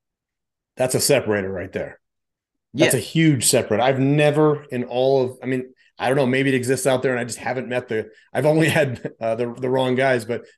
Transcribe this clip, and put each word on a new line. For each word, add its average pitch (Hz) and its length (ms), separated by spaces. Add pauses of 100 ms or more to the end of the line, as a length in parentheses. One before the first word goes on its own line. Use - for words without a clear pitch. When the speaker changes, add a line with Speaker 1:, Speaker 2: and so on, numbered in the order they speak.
(760)
Speaker 1:
That's 127 180
a 123 60
separator 104 520
right 85 180
there. - 300 (720)
That's - 220
Speaker 2:
Yeah. 120 60
Speaker 1:
a - 20
huge 156 440
separator. 110 360
I've 131 160
never 147 640
in 123 200
all 131 380
of, 120 200
I 123 40
mean, 127 280 (240)
I 120 100
don't 135 80
know, 143 80
maybe 135 240
it 131 60
exists 127 320
out 127 160
there 139 100
and 123 80
I 120 40
just 117 140
haven't 113 300
met 123 200
the, 110 200 (240)
I've 127 140
only 156 240
had, 139 500
uh, 113 140
the, 120 180
the 123 160
wrong 127 280
guys, 127 280
but 110 220 (120)